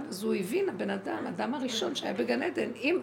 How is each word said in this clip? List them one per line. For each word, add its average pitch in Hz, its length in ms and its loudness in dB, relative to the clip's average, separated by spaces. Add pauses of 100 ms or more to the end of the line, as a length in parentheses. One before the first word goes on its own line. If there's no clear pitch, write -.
אז 202 140 -6
הוא 220 120 4
הבין, 247 340 2
הבן 202 200 -2
אדם, 285 360 -2
האדם 220 280 0
הראשון 269 420 0
שהיה - 180 -2
בגן 240 300 2
עדן, 226 320 0
אם 294 280 2